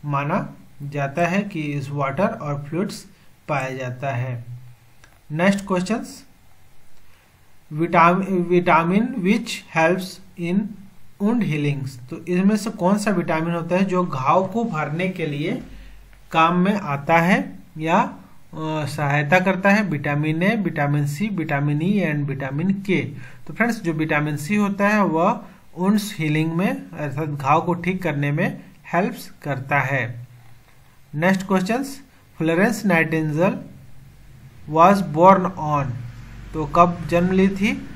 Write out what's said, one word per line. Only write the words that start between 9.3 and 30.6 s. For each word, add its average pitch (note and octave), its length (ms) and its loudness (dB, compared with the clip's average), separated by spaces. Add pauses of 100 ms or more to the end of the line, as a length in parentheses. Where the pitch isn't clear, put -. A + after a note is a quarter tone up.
helps F3+ 320 2 (320)
in F3+ 180 0 (640)
wound A3+ 200 2
healings। D3 460 -2 (200)
तो E3 160 -12
इनमें F#3+ 320 4
से G#3+ 120 -4
कौन G3 280 2
सा G#3 140 0
vitamin E3+ 420 0
होता E3+ 220 -2
है F#3+ 100 4
जो F3+ 180 2
घाव D3+ 440 2
को A#3 160 -2
भरने D#3 460 -4
के F3 160 -4
लिए D3+ 380 -4 (680)
काम E3+ 240 4
में F#3+ 200 2
आता D3 420 0
है F3+ 420 2 (180)
या, E3 220 2
अ, - 180 -2 (680)
सहायता D3 540 2
करता F#3+ 300 2
है? G#3 140 4
विटामिन D3+ 600 -2
ए, G#3+ 120 4
विटामिन D3 520 0
सी, E3+ 200 -4
विटामिन D3 540 0
ई F#3+ 240 2
and D3 220 0
विटामिन C#3+ 440 -4 (100)
के। E3 200 0 (460)
तो D3+ 60 -12
फ्रेंड्स A3+ 280 -2
जो E3 120 -2
विटामिन D3+ 440 0
सी D3+ 180 -2
होता G3+ 320 2
है G#3 160 4
वह E3+ 420 2 (320)
वुंड्स G3+ 400 0
हीलिंग D#3 360 0
में F#3 160 2 (220)
अर्थात D3 360 -4
घाव C#3+ 340 2
को F3 120 0
ठीक F#3 300 -2
करने C#3+ 280 0
में E3 320 -2 (300)
हेल्प्स G3+ 400 -2 (100)
करता C#3 360 -2
है। B2+ 480 -4 (880)